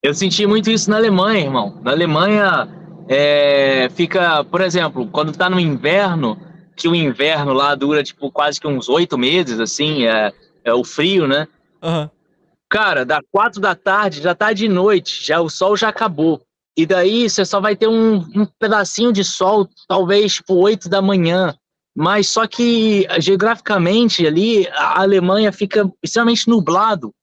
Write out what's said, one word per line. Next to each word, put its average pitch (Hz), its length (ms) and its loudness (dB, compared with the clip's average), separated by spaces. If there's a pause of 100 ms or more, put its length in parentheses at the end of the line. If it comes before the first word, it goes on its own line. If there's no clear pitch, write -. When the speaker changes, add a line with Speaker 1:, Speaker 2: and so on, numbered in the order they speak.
Speaker 1:
Eu 143 100 0
senti 190 320 -2
muito 214 240 2
isso 220 220 0
na 214 60 2
Alemanha, 202 480 2
irmão. 123 400 -4
Na 127 80 0
Alemanha, 170 760 2 (400)
é, 143 840 2
fica, 170 500 0
por 175 160 -4
exemplo, 160 460 -2
quando 151 260 -2
tá 180 160 -2
no 185 120 0
inverno, 160 760 0 (400)
que 170 120 -2
o 170 60 2
inverno 143 580 -2
lá 139 240 0
dura, 143 260 0
tipo, 139 300 -8
quase 147 280 -2
que - 60 -8
uns 127 220 -4
oito 156 280 0
meses, 127 440 0
assim, 143 440 -2
é, 110 280 0 (320)
é 117 100 0
o 123 80 0
frio, 165 460 0
né? 147 180 -2 (340)
Speaker 2:
Aham. 160 300 -4 (580)
Speaker 1:
Cara, 190 360 0
dá 147 160 -2 (100)
quatro 208 300 0
da 190 160 0
tarde, 190 460 -2
já 175 120 0
tá 214 180 0
de 208 160 -2
noite, 190 560 0
já, 160 160 0
o 165 100 0
sol 196 260 0
já 214 140 -2
acabou. 160 500 -2 (360)
E 160 100 2
daí 196 420 2
você 190 160 -2
só 196 160 -2
vai 208 160 -2
ter 220 100 0
um, 226 300 2 (180)
um 202 120 2 (120)
pedacinho 220 540 0
de 202 100 0
sol, 190 460 0 (180)
talvez, 196 500 0
tipo, - 180 -4
oito 196 340 2
da 196 140 0
manhã. 180 520 0 (400)
Mas 190 340 0
só 220 180 -2
que, 220 600 0 (120)
geograficamente, 196 1080 0
ali, 190 420 2
a 147 340 -2
Alemanha 196 500 2
fica 202 360 -2 (140)
extremamente 233 460 0
nublado. 190 640 0 (100)